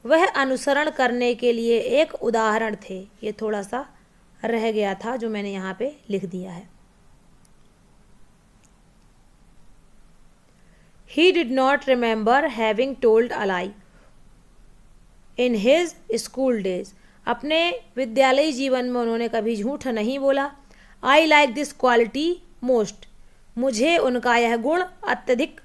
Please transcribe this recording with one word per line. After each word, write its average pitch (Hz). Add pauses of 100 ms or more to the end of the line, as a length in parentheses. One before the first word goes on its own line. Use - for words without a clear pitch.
वह 320
अनुसरण 277
करने 247
के 240
लिए 233
एक 285
उदाहरण 220 (140)
थे। 190 (140)
ये 214
थोड़ा 214
सा 240 (580)
रह 226
गया 202
था 220
जो 233
मैंने 202
यहाँ 190
पे 277
लिख 196
दिया 185
है। 170 (4000)
He 330
did 262
not 269
remember 240 (100)
having 226 (100)
told 226
a 220
lie 190 (1700)
in 240
his 320 (380)
school 254
days, 190 (380)
अपने 320 (160)
विद्यालयी 262
जीवन 254
में 247
उन्होंने 233
कभी 226
झूठ 269
नहीं 233
बोला। 277 (540)
I 294
like 294
this -
quality 247 (300)
most, 240 (520)
मुझे 269
उनका 247
यह 233
गुण 302 (240)
अत्यधिक -